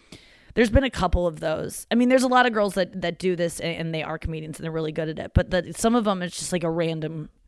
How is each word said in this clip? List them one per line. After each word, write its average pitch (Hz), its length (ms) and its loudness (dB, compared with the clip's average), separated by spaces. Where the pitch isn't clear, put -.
There's 220 160 4
been 269 120 6
a 262 60 0
couple 180 380 0
of 156 120 -6
those. - 520 -4
I - 40 4
mean, 247 140 6
there's 254 140 6
a 262 40 4
lot 247 200 6
of 233 60 -2
girls 208 200 0
that, 190 280 -2
that 170 180 -4
do 180 160 0
this, 170 240 -2
a-, - 40 -6
and 165 300 -4
they 156 80 -4
are 156 160 -6
comedians, 156 400 -8
and - 60 -12
they're 160 80 -6
really 160 200 -4
good 156 160 -4
at 160 120 -6
it. - 160 -10
But - 160 2
the, 175 220 -2
some 226 200 2
of 240 120 2
them, 190 180 0
it's 180 160 -8
just, - 120 -8
like, 175 120 0
a 165 60 0
random, 160 600 -4